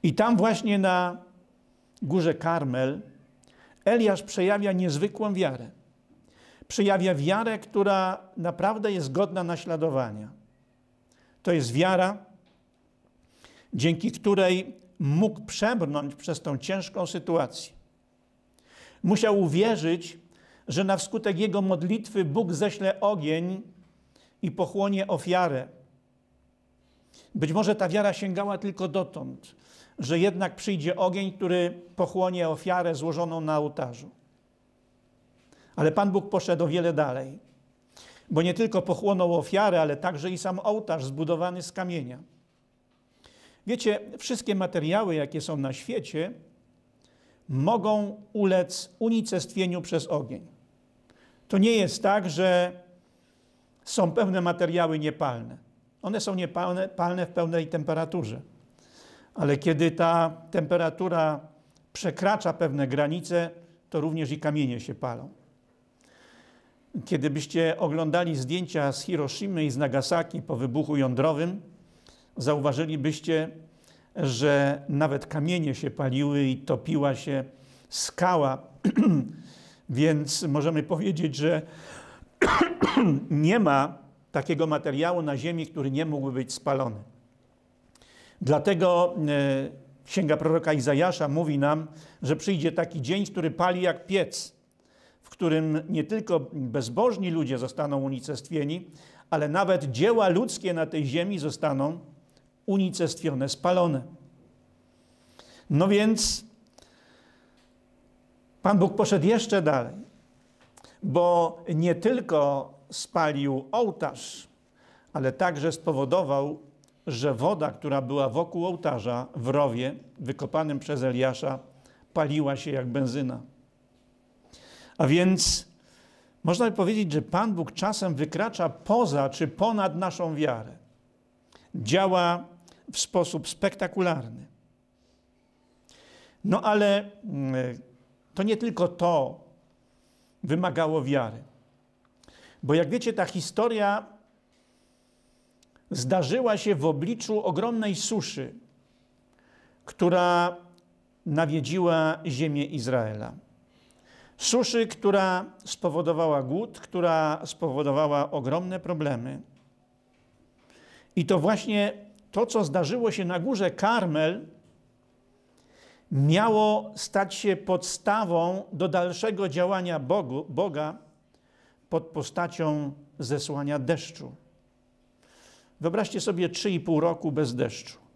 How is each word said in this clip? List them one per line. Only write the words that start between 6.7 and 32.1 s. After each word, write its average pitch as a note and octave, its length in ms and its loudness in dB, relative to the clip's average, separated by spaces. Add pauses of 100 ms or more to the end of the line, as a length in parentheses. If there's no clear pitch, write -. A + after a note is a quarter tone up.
wiarę, G3+ 440 0
która G3 600 2 (180)
naprawdę G#3 560 -2
jest D3 200 -2
godna F#3 320 0
naśladowania. C#3+ 840 -2 (1120)
To F3+ 100 0
jest C3 200 0
wiara, F#3 460 4 (1600)
dzięki E3 380 0
której F#3+ 640 2 (240)
mógł F3 420 2
przebrnąć D3 760 -2
przez - 260 -6
tą C#3+ 180 -6
ciężką F#3+ 480 -4
sytuację. E3 680 -4 (1300)
Musiał G#3 380 4
uwierzyć, E3+ 800 0 (500)
że E3 160 0
na F#3+ 140 2
skutek G#3+ 400 -2
jego G3+ 240 0
modlitwy F3+ 600 0
Bóg E3+ 280 0
ześle G3 480 0
ogień F3+ 640 -2 (800)
i F3 80 -2
pochłonie G3 560 0
ofiarę. F3 640 0 (1700)
Być D#3 180 0
może G3+ 220 2
ta G3 140 0
wiara G3+ 240 2
sięgała G3 460 -4
tylko G3 300 -6
dotąd, D3 680 -6 (440)
że D#3+ 200 0
jednak F3+ 380 0
przyjdzie F3+ 400 -2
ogień, F#3+ 360 0
który F3 500 0 (140)
pochłonie F3+ 520 0